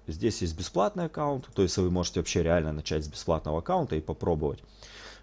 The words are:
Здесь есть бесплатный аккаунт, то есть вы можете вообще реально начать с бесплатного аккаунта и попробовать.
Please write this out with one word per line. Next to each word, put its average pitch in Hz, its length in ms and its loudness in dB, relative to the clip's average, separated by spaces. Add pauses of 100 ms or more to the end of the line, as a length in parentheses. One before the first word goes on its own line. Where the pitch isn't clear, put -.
Здесь 101 340 0
есть 82 160 -2
бесплатный 180 480 0
аккаунт, 147 480 -4
то - 100 2
есть 90 140 2
вы 92 140 4
можете 87 300 2
вообще 85 220 2
реально 82 300 4
начать 78 320 -2
с 76 40 -8
бесплатного 80 500 0
аккаунта 165 380 0
и 76 40 -2
попробовать. 78 580 -2 (640)